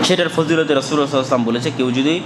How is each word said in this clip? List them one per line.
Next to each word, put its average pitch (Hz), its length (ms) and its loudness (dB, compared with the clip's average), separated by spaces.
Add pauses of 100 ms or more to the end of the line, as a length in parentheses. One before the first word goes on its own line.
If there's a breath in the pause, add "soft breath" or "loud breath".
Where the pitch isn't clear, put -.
সেটার 175 260 2
ফজিলতে 160 440 0
রাসূলুল্লাহ 135 80 2
সাল্লাল্লাহু 143 280 0
আলাইহি 143 80 0
ওয়াসাল্লাম 123 280 0
বলেছে, 120 320 -2
কেউ 127 140 0
যদি 135 240 0 (100)